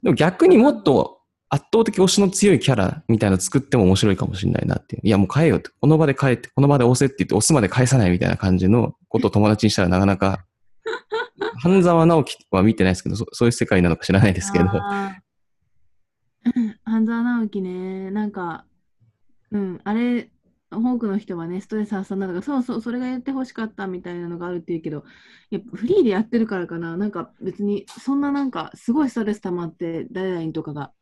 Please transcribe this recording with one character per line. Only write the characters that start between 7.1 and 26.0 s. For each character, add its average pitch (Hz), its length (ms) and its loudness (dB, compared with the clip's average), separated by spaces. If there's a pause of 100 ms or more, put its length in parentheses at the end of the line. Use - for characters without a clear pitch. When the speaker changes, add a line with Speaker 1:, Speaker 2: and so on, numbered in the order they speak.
Speaker 1:
っ - 40 -20
て - 80 -2
言 - 40 -4
っ - 20 -16
て、 - 60 0
押 107 100 2
す - 80 2
ま 135 80 4
で 95 80 2
返 127 180 2
さ 131 100 4
な 104 100 4
い 90 40 4
み 90 80 2
た - 80 0
い - 20 2
な 90 80 -2
感 92 200 2
じ 92 120 2
の 113 260 2 (140)
こ - 100 -2
と - 80 0
を - 40 0
友 104 160 4
達 107 200 2
に 101 40 4
し - 40 -4
た 107 80 0
ら 87 60 2
な 90 100 2
か 98 60 4
な 98 120 2
か、 98 280 -2 (380)
Speaker 2:
<laughs> 453 800 -8
Speaker 1:
半 180 220 4
沢 170 220 6
直 165 180 4
樹 - 140 -8 (140)
は 95 120 4
見 110 120 4
て - 80 0
な 92 80 4
い - 20 2
で - 20 0
す - 80 -12
け - 60 -6
ど、 92 60 -4
そ-、 110 160 -6
そ - 140 0
う - 20 6
い - 20 6
う - 20 0
世 - 140 -2
界 95 160 2
な 87 80 4
の 80 80 0
か - 80 -16
知 92 80 0
ら 95 60 6
な 104 80 6
い 95 60 2
で 92 80 -4
す - 100 -8
け 87 80 2
ど。 87 100 4
Speaker 2:
あ 98 480 -4 (1300)
ー。 240 60 0 (260)
<laughs> - 60 -20
半 220 240 0
沢 233 160 -4
直 240 240 -2
樹 202 140 -6
ね。 190 500 -8
な 214 160 -4
ん 208 40 -8
か、 180 340 -10 (840)
う 208 60 -6
ん、 190 260 -8
あ 202 100 -6
れ、 240 360 -2 (420)
多 240 260 -2
く 233 100 -4
の 196 100 -4
人 196 200 -8
は 165 100 -8
ね、 180 140 -8
ス - 60 -20
ト 220 100 -8
レ 214 80 -4
ス 208 100 -8
発 190 140 -8
散 190 100 -6
だ 190 80 -6
と 180 60 -8
か、 180 80 -6
そ 285 160 -6
う 247 60 -2
そ 247 120 -8
う、 226 60 -8
そ 240 100 -8
れ 247 80 -6
が 254 60 -6
言 254 140 -6
っ - 20 -14
て 277 100 -8
欲 262 140 -6
し 254 80 -20
か 226 100 -8
っ 220 100 -10
た 196 140 -10
み 180 140 -10
た 180 100 -12
い 175 40 -10
な 175 120 -10
の 170 100 -10
が 175 100 -10
あ 180 40 -8
る 175 60 -8
っ 170 40 -10
て 170 120 -8
い 165 40 -6
う 160 40 -8
け 160 80 -8
ど、 147 160 -10 (440)
や 202 100 -6
っ - 20 -12
ぱ - 160 -18
フ 233 100 -6
リ 381 100 2
ー 370 60 4